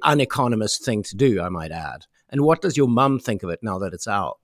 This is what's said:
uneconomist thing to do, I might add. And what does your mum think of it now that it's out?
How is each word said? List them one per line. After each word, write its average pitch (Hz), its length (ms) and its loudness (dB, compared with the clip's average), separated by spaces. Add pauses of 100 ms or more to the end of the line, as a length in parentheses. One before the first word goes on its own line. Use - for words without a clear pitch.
uneconomist 123 800 2
thing 107 180 -2
to - 140 -12
do, 113 240 4
I 87 80 -2
might 80 240 -6
add. 76 340 -10 (220)
And 139 140 0
what 160 200 4
does 180 140 -2
your 143 100 4
mum 127 320 2
think 110 240 -4
of 90 80 -6
it 82 100 -4
now 95 200 -4
that 92 120 -6
it's - 140 -12
out? 101 380 -4